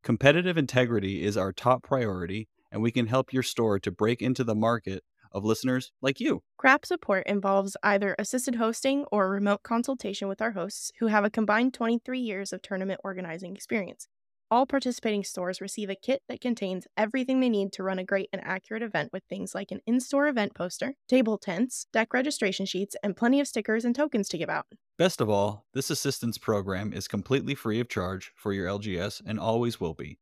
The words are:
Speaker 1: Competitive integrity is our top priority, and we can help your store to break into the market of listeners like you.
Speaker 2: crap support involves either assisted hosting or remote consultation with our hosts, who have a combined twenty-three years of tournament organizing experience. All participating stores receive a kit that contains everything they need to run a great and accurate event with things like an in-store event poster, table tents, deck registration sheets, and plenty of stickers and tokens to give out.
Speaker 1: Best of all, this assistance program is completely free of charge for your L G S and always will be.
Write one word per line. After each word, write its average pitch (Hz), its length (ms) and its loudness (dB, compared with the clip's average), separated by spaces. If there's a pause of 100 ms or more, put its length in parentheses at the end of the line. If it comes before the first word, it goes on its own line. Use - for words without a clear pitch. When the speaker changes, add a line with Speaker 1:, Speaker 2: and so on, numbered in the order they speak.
Speaker 1:
Competitive 160 520 4
integrity 113 680 2
is 101 120 2
our 98 160 0
top 123 300 2
priority, 104 640 -2 (220)
and 107 100 -4
we 113 120 2
can 120 160 2
help 131 240 2
your 131 100 2
store 107 380 2
to 98 100 -2
break 107 320 0
into 123 220 0
the 110 100 0
market 107 480 0 (300)
of 101 120 -4
listeners 127 460 0 (120)
like 139 180 0
you. 240 220 0 (160)
Speaker 2:
crap 277 280 4
support 208 400 0
involves 196 560 0
either 202 360 2
assisted 247 380 -2
hosting 269 540 0
or 190 200 4
remote 202 320 2
consultation 233 680 -4
with 196 140 -4
our 226 100 -2
hosts, 185 480 -8
who 226 60 2
have 208 180 6
a 214 60 2
combined 220 440 2
twenty-three 240 460 -2
years 196 320 -6
of 185 100 -8
tournament 190 400 -4
organizing 185 540 -8
experience. - 500 -6 (440)
All 254 160 4
participating 240 580 -2
stores 185 380 -6
receive 202 260 -8
a 196 60 -4
kit 254 340 -2
that 247 140 -10
contains 196 520 -2
everything 254 460 2
they 254 80 4
need 196 240 2
to 196 100 -8
run 190 160 -2
a 185 60 -4
great 196 300 0
and 185 100 -6
accurate 214 380 -6
event 226 280 -2
with 190 160 -8
things 190 280 -8
like 196 160 -8
an 190 160 -8
in-store 254 420 2
event 233 260 0
poster, 185 380 -4 (160)
table 226 300 4
tents, 202 520 -4
deck 226 220 0
registration 226 540 0
sheets, 190 360 -4
and 202 140 -4
plenty 262 240 4
of 277 80 -2
stickers 226 380 -2
and 240 80 2
tokens 269 340 0
to - 80 -4
give 151 140 -4
out. 151 160 -4 (320)
Speaker 1:
Best 165 240 4
of 107 80 2
all, 104 420 2
this 135 160 -2
assistance 127 480 -2
program 98 560 -2
is - 160 -8
completely 131 460 0
free 110 260 -2
of 120 80 -4
charge 95 480 -4
for 104 160 -4
your 98 160 -2
L 101 100 -2
G 101 200 -4
S 101 260 -6
and 107 160 -4
always 117 400 0
will 80 140 -4
be. 73 280 -14